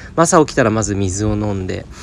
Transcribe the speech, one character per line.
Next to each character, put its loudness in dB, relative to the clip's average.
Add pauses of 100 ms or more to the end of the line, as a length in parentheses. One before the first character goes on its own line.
(160)
ま 4
あ、 6
朝 4
起 2
き -4
た 4
ら 2
ま 0
ず -2
水 -2
を 0
飲 -2
ん -6
で、 -8 (180)